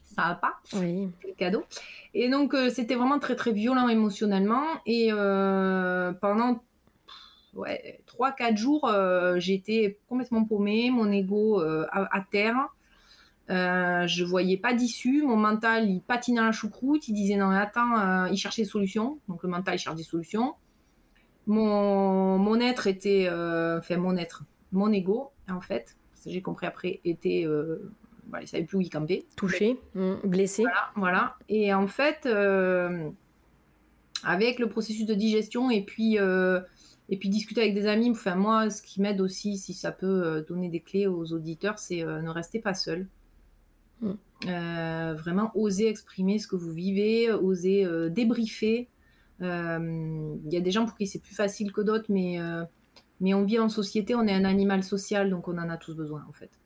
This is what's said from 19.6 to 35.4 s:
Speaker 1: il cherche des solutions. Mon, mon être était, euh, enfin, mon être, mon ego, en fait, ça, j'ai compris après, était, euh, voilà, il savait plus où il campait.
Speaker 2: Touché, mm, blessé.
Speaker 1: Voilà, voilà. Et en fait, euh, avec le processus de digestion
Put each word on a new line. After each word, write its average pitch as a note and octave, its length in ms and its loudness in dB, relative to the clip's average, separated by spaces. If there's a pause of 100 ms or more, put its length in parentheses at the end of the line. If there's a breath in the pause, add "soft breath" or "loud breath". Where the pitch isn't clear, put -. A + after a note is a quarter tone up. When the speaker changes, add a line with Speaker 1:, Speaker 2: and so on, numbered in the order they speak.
Speaker 1:
il F3+ 40 -4
cherche D#3 180 -6
des E3 60 -8
solutions. G#3 500 -2 (920 soft breath)
Mon, G3 920 4
mon G#3 240 4
être B3 260 0
était, F#3+ 420 2
euh, E3 500 0
enfin, F3 180 -4
mon F#3 180 0
être, E3+ 300 -8 (260)
mon G3+ 220 2
ego, G3+ 380 0 (180)
en F#3 100 -6
fait, - 380 -8 (160)
ça, - 160 -16
j'ai F3+ 120 -6
compris F3 260 -8
après, - 360 -6
était, F3 420 -2
euh, D#3 460 -2 (380)
voilà, - 160 -10
il - 20 -16
savait - 160 -4
plus F#3+ 140 -4
où F#3+ 40 2
il E3+ 80 -2
campait. D#3 360 -4 (100)
Speaker 2:
Touché, G3+ 420 0 (160)
mm, F#3 200 -2 (100)
blessé. F#3+ 400 2
Speaker 1:
Voilà, F#3 320 0
voilà. G3 400 0 (140)
Et G3+ 240 2
en G3 140 2
fait, D4 380 0
euh, F#3 840 2 (1120)
avec G#3+ 360 2
le A3+ 100 0
processus A3 360 -4
de A3 80 0
digestion G#3+ 560 0